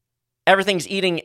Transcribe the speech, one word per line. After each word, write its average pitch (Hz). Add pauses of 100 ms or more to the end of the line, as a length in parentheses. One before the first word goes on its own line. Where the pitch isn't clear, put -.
(460)
Everything's 190
eating 185